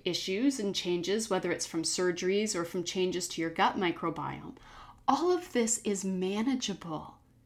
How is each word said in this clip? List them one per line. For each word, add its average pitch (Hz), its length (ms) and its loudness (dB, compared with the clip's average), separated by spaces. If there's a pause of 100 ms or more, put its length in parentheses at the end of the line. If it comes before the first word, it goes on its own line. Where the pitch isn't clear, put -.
issues 208 540 2
and 202 140 0
changes, 180 560 0
whether 180 220 2
it's - 160 -2
from 165 160 -2
surgeries 185 720 2
or 170 80 0
from 175 220 -2
changes 180 440 0
to - 120 -4
your 165 100 0
gut 190 260 2
microbiome. 156 800 -4 (540)
All 294 220 4
of 349 200 0
this 226 320 2
is 196 220 -2
manageable, 190 1080 -2 (300)